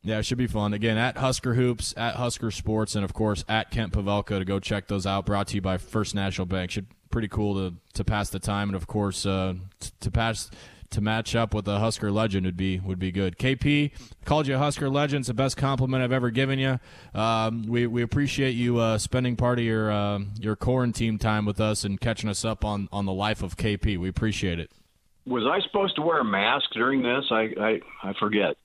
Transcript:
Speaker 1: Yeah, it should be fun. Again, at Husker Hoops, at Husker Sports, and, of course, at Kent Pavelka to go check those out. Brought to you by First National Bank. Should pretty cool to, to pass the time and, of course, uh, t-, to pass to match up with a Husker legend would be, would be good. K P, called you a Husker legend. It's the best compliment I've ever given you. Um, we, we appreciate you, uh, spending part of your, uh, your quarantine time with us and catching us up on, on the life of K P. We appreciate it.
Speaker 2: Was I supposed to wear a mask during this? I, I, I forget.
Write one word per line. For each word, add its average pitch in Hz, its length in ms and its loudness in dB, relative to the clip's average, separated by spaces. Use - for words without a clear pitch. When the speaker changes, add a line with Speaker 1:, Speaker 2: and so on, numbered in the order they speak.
Speaker 1:
Yeah, 107 160 -2
it 107 40 -2
should 123 140 -2
be 123 100 2
fun. 104 260 0
Again, 110 240 2
at 123 200 0
Husker 127 360 0
Hoops, 123 440 0
at 117 180 -2
Husker 120 340 -2
Sports, 107 460 -2
and, 101 80 2
of 92 100 -4
course, 107 360 0
at 110 200 0
Kent 110 240 -2
Pavelka 101 460 0
to 95 60 -2
go 98 140 0
check 101 280 -4
those 98 180 -2
out. 98 200 0
Brought 101 240 0
to 104 60 -6
you 98 60 0
by 92 160 0
First - 380 -2
National 95 320 -2
Bank. 90 240 -2
Should 98 160 -6
pretty 110 160 0
cool 104 280 0
to, 92 200 -2
to 104 120 -4
pass 104 240 0
the 98 100 -6
time 101 300 0
and, 98 60 -2
of 87 120 -6
course, 101 380 -2
uh, 95 300 0
t-, - 80 -10
to 110 100 -4
pass 113 400 0
to - 120 -2
match 110 340 0
up 113 180 2
with 101 140 -2
a 101 120 2
Husker 110 320 0
legend 101 340 2
would 90 100 -2
be, 92 240 0
would 92 200 -4
be 92 120 0
good. 92 260 -2
K 131 180 2
P, 147 360 2
called 147 220 2
you 135 80 0
a - 20 0
Husker 143 320 0
legend. 143 320 2
It's 120 60 -4
the 123 60 -2
best 131 240 0
compliment 131 460 2
I've 123 100 2
ever 123 160 2
given 135 300 2
you. 135 200 2
Um, 113 540 2
we, 120 200 2
we 120 140 0
appreciate 135 500 0
you, 120 280 2
uh, 113 180 4
spending 123 380 0
part 123 240 2
of 117 60 2
your, 110 260 2
uh, 104 280 2
your 107 160 0
quarantine 120 640 0
time 107 280 2
with 101 140 -2
us 107 240 2
and 98 160 -2
catching 110 300 -2
us 101 160 -4
up 110 180 -2
on, 101 280 -2
on 101 140 -2
the 95 80 -2
life 104 300 0
of 87 140 -8
K 107 180 0
P. 101 220 0
We 90 100 -2
appreciate 95 520 0
it. - 120 -10
Speaker 2:
Was 127 200 0
I 180 220 4
supposed 196 300 0
to 151 40 -2
wear 160 180 2
a 131 40 2
mask 110 480 2
during 127 320 2
this? 127 280 0
I, 110 180 2
I, 107 220 2
I 98 100 -6
forget. 104 520 2